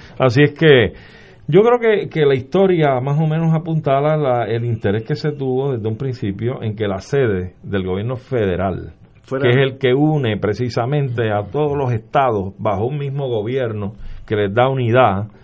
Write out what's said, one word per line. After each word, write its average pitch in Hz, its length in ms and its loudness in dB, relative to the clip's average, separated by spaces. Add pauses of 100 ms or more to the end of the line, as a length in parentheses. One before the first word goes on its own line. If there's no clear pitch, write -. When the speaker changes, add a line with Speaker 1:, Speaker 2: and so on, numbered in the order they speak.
(180)
Speaker 1:
Así 131 240 4
es 147 100 4
que 135 400 6 (540)
yo 170 160 6
creo 240 180 4
que, 220 300 0
que 156 160 2
la 139 80 4
historia 151 680 2
más 143 180 -2
o 160 80 2
menos 160 280 0
apuntala 156 640 0
la, 123 260 0
el 117 220 -2
interés 110 380 -2
que 151 100 -4
se 151 180 -2
tuvo 135 400 -2
desde 110 160 -4
un 110 80 -4
principio 113 640 -6
en 104 140 -4
que 104 100 -4
la 95 120 -4
sede 98 640 -2
del 95 240 -4
gobierno 104 300 -4
federal, 92 760 -4 (300)
Speaker 2:
Fuera. 131 220 -4
Speaker 1:
que 120 60 4
es 123 60 4
el 135 220 0
que 127 160 2
une 143 440 0
precisamente 120 920 -2
a 104 200 -2
todos 147 260 -2
los 135 160 -2
estados 113 640 -2
bajo 104 280 -2
un 147 120 -6
mismo 139 300 -6
gobierno 110 640 -4 (340)
que 110 100 -2
les 104 180 0
da 123 140 4
unidad 117 600 2 (160)